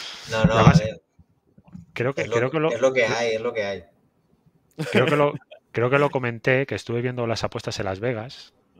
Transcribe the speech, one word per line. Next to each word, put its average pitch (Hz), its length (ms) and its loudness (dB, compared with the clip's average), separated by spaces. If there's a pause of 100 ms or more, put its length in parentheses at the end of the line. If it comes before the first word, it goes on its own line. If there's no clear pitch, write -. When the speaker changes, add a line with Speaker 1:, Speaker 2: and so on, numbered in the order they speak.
(320)
Speaker 1:
No, 110 140 4
no, - 80 4
Speaker 2:
Y 113 40 4
además, - 240 8
Speaker 1:
a - 20 -2
ver. - 180 -6 (920)
Speaker 2:
creo 127 200 -2
que, 165 80 -6
Speaker 1:
Es 151 60 -4
lo 113 80 -4
Speaker 2:
creo 123 160 0
que 156 80 -2
lo 156 120 0
Speaker 1:
es 117 100 -6
lo 131 120 4
que 127 120 4
hay, 113 300 0
es 110 60 -4
lo 120 120 -4
que 107 100 -4
hay. 98 200 -6 (1080)
Speaker 2:
creo - 140 4
que 151 100 2
lo, 147 180 2 (380)
creo 117 180 -2
que 139 100 2
lo 143 100 2
comenté, 127 560 0
que 110 100 -6
estuve 117 260 -4
viendo 123 260 -4
las 113 160 -2
apuestas - 360 -6
en 107 60 -6
Las 95 140 -4
Vegas, 113 540 -8 (260)